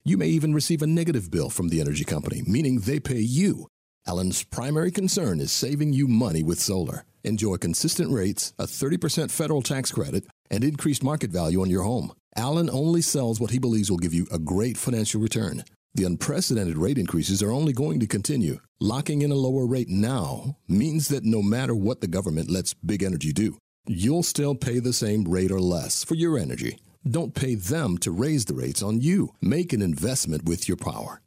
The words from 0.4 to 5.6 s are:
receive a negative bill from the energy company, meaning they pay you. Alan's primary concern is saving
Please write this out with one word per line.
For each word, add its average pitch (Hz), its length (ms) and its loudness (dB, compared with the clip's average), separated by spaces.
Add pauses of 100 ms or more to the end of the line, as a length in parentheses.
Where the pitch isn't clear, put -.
receive 151 260 0
a 151 60 0
negative 160 440 0
bill 82 200 0
from 90 180 -2
the 80 140 2
energy 73 220 -2
company, - 420 -4
meaning 151 320 2
they 131 220 -2
pay 123 200 -2
you. 139 480 0 (380)
Alan's 92 360 -2
primary 151 480 -2
concern 175 480 0
is - 140 -4
saving 147 400 0